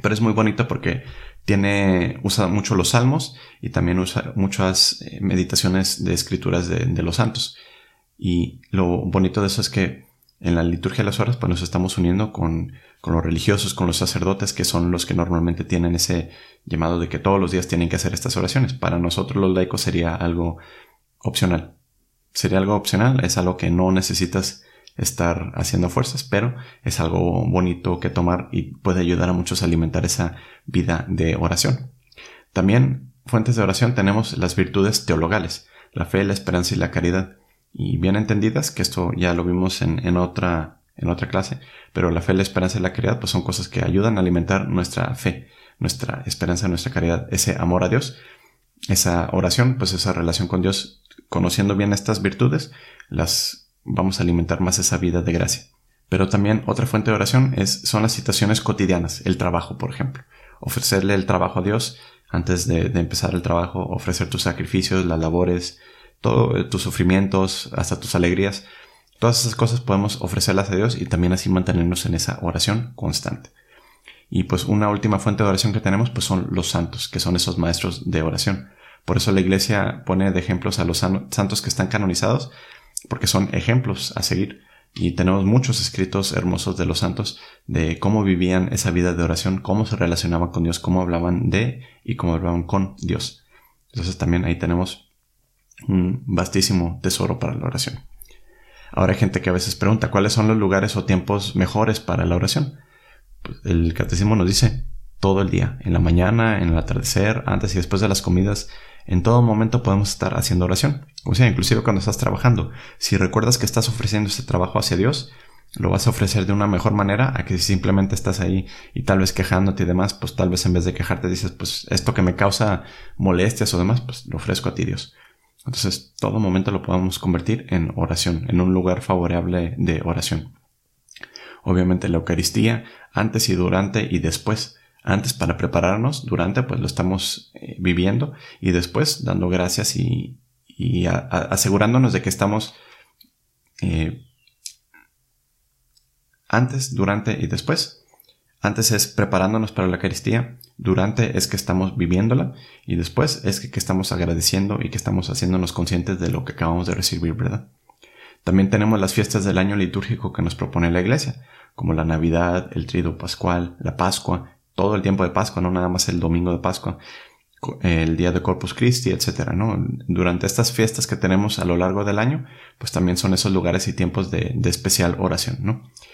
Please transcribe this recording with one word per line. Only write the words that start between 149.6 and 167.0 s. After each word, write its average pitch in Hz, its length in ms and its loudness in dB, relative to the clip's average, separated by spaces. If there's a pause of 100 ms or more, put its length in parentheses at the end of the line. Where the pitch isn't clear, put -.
para 92 160 0
la 90 60 0
Eucaristía, 107 640 -2 (200)
durante 101 600 2
es 95 100 0
que 98 100 -4
estamos 92 400 -2
viviéndola, 107 560 2 (320)
y 90 100 -4
después 135 480 0
es 98 160 -2
que, - 120 -12
que - 80 -6
estamos 92 340 -2
agradeciendo 90 680 0
y - 80 -4
que - 80 -6
estamos 92 320 -2
haciéndonos 90 440 0
conscientes 87 460 -2
de 82 120 0
lo - 140 -4
que - 80 -10
acabamos 87 340 -2
de - 80 -2
recibir, 85 380 -2
¿verdad? 123 340 -4 (800)
También 95 240 4
tenemos 107 320 4
las 92 120 0
fiestas 107 300 0
del 95 140 2
año 98 180 2
litúrgico 98 560 -2
que - 100 -6
nos 85 140 0
propone 87 360 0
la 90 100 2
Iglesia, 127 420 -2 (320)
como 123 160 -2
la 80 140 0
Navidad, 82 640 2
el 82 140 -4
Tríodo 87 320 -2
Pascual, 87 640 -4
la - 180 -6
Pascua, 90 540 -2 (240)
todo 98 200 2
el 95 60 0
tiempo 95 220 2
de 87 60 2
Pascua, 92 320 -2
no 90 80 0
nada 90 180 0
más 90 220 -2
el 90 100 -2
domingo 85 320 0
de 85 60 0
Pascua, 92 400 -4 (640)